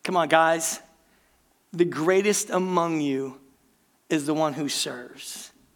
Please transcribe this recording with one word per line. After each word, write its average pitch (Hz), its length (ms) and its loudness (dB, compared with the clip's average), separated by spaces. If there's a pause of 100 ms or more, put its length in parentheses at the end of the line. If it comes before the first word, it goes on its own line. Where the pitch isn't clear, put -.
"Come 185 120 -4
on, 160 140 2
guys. 160 500 2 (920)
The 170 120 4
greatest 185 640 2
among 175 500 0
you 135 360 -2 (720)
is 151 160 0
the 151 80 0
one 156 180 0
who 143 160 -4
serves." - 880 -8 (220)